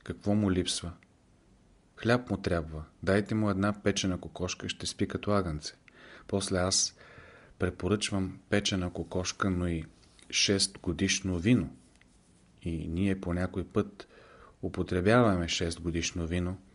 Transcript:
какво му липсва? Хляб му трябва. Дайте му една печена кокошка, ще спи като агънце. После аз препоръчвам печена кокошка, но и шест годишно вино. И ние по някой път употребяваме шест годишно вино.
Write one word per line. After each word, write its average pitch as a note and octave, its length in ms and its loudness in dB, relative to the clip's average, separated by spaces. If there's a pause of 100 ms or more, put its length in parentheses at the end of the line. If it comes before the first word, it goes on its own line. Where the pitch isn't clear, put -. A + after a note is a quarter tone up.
какво - 320 -2
му G#2 160 4
липсва? F2 420 -2 (1000)
Хляб B2 340 2
му G2 80 0
трябва. D#2 460 -2 (200)
Дайте G2 320 4
му G#2+ 140 2
една G2+ 340 0
печена G2 340 2
кокошка, - 520 -6
ще - 160 -8
спи - 220 -2
като - 240 -4
агънце. F2+ 420 0 (540)
После G2 300 0
аз - 380 0 (640)
препоръчвам F#2+ 800 0 (100)
печена G2 440 0
кокошка, F#2 560 -4
но F2+ 180 0
и E2 180 -2 (440)
шест - 480 2
годишно F#2 600 0
вино. G2 360 2 (840)
И D#2+ 260 -4
ние F#2+ 340 0
по F2 120 -2
някой F2+ 300 -2
път - 440 -4 (540)
употребяваме F#2 880 4
шест E2 340 -2
годишно E2 460 -2
вино. F2 300 -2 (180)